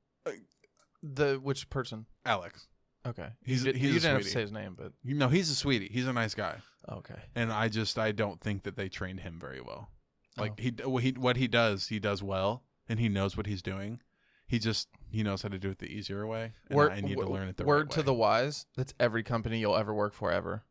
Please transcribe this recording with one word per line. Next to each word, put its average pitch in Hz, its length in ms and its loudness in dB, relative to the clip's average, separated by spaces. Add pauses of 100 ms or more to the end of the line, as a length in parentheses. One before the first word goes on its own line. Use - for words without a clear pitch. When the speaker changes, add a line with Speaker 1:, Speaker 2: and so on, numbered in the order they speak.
(260)
Speaker 1:
Uh, 160 60 -4 (680)
Speaker 2:
The, 143 400 0
which 135 280 -4
person? 117 360 -6 (200)
Speaker 1:
Alex. 95 420 -2 (380)
Speaker 2:
Okay. 117 240 -6 (140)
Speaker 1:
He's 127 200 0
Speaker 2:
You 135 80 2
Speaker 1:
a, - 20 0
Speaker 2:
did, 127 80 0
Speaker 1:
he's 139 100 4
Speaker 2:
you 165 60 4
Speaker 1:
a - 20 4
Speaker 2:
didn't 160 120 4
have 131 80 4
to 101 40 0
Speaker 1:
sweetie. 95 100 -2
Speaker 2:
say 117 80 0
his 104 100 -4
name, 101 260 -8
but - 160 -12 (100)
Speaker 1:
You 131 120 -2
know, 143 140 4
he's 165 200 6
a 139 60 0
sweetie. 113 360 2
He's 127 160 0
a 127 60 0
nice 113 200 0
guy. 92 240 -4 (320)
Speaker 2:
Okay. - 300 -12 (160)
Speaker 1:
And 113 160 2
I 110 180 2
just, 110 300 0
I 110 120 4
don't 101 280 -2
think 104 240 -4
that 95 120 -6
they 98 140 -4
trained 92 320 -8
him 87 180 -10
very 65 220 -10
well. 58 280 -14 (480)
Like 107 160 -2
Speaker 2:
Oh. 104 100 -10
Speaker 1:
he 123 80 2
d-, 117 140 -8
what 127 180 2
he, 131 80 4
what 127 260 2
he 131 100 4
does, 110 400 4
he 110 120 -2
does 101 240 0
well, 98 400 0 (240)
and 113 120 0
he 117 100 2
knows 98 280 2
what 98 80 -4
he's 101 160 -4
doing. 98 400 -6 (460)
He 120 120 2
just, 107 280 0 (220)
he 110 140 0
knows 98 180 0
how 101 80 -6
to 98 80 -4
do 95 120 -4
it 95 100 -6
the - 80 -8
easier 101 400 -6
way, 113 260 -6 (160)
and 135 80 2
Speaker 2:
Word, 147 140 8
Speaker 1:
I 196 100 -4
need 131 160 -2
to 107 80 -2
Speaker 2:
wo-, 95 60 -2
Speaker 1:
learn 95 160 -2
it 90 100 -8
the - 60 -4
Speaker 2:
word 147 240 4
Speaker 1:
right 143 40 -10
Speaker 2:
to - 100 0
Speaker 1:
way. 139 40 -4
Speaker 2:
the 135 80 4
wise, 117 520 2 (100)
that's 131 240 -4
every 113 240 4
company 113 360 -2
you'll 104 160 4
ever 107 180 2
work 104 200 0
for - 180 -2
ever. 92 400 0